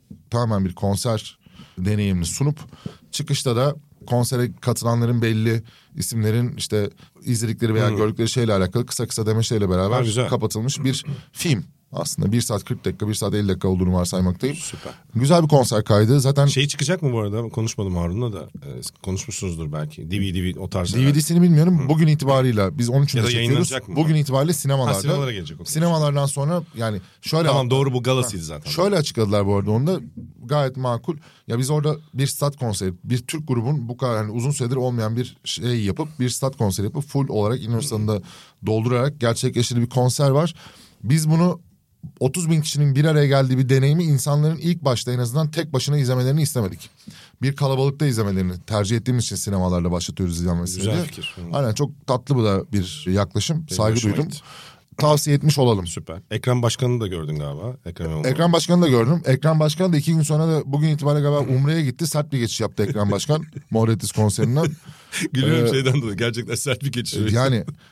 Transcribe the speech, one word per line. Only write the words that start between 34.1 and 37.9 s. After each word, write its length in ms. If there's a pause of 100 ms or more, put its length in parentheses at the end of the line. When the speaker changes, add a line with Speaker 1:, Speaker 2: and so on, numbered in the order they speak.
Speaker 1:
hani 160
uzun 180
süredir 260
olmayan 400
bir 280
şey 400
yapıp, 240 (120)
bir 80
stat 280
konseri 300
yapıp 180
full 240
olarak 340
İnönü 200
Stadı'nda 400 (440)